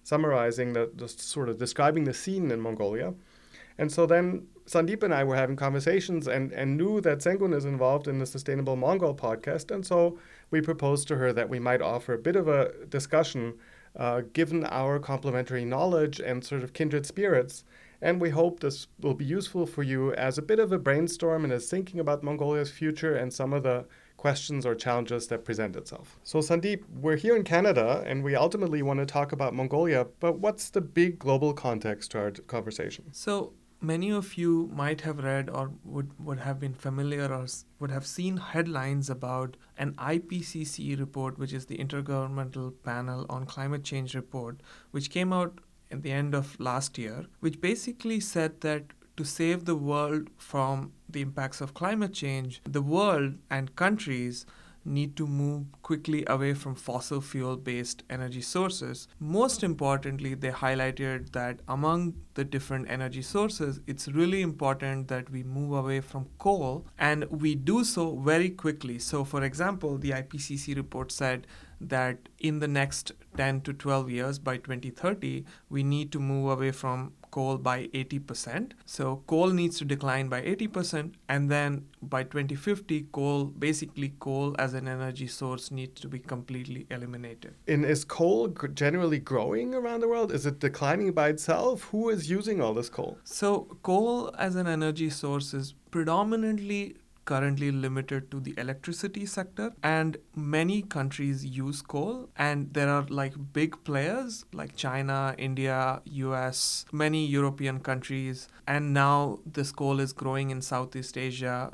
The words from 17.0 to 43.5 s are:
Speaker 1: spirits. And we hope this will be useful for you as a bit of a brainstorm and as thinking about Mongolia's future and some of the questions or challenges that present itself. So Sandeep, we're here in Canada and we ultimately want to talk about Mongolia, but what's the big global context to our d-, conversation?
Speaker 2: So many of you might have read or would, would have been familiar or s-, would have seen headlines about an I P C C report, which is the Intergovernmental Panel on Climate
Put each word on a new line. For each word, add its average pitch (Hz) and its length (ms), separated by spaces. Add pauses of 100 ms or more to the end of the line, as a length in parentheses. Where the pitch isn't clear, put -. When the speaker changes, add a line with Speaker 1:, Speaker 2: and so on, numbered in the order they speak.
Speaker 1:
spirits. 147 600 (400)
And 175 160
we 170 100
hope 170 280
this 139 300 (100)
will 139 160
be 143 100
useful 180 400
for 151 200
you 131 300
as 131 220
a 156 60
bit 214 160
of 208 140
a 185 60
brainstorm 160 680
and 135 80
as 120 180
thinking 185 300
about 147 240
Mongolia's 147 440
future 156 460
and 127 180
some 135 200
of 143 100
the 127 240 (300)
questions 139 500
or 120 80
challenges 117 540
that 117 160
present 107 320
itself. - 480
So - 160
Sandeep, 170 420 (180)
we're 156 140
here 208 220
in 208 80
Canada 160 600
and 135 200
we 139 100
ultimately 160 480
want 139 160
to 139 80
talk 143 240
about 135 240
Mongolia, 135 540 (100)
but 170 220
what's 214 300
the 202 100
big 175 400
global 135 340
context 110 560
to 113 80
our 104 140
d-, 95 160
conversation? 110 640
Speaker 2:
So - 400 (280)
many 165 300
of 202 240
you 170 400
might 147 280
have 147 200
read 135 260
or 135 220 (140)
would, 139 340
would 147 220
have 135 180
been 135 160
familiar 139 580
or 127 120
s-, - 220 (120)
would 139 140
have 135 120
seen 185 320
headlines 143 760
about 127 460 (220)
an 143 180
I 143 220
P 175 240
C 160 220
C 139 320
report, 135 420
which 135 140
is 131 140
the - 120
Intergovernmental 135 1040
Panel 127 480
on 131 160
Climate 143 380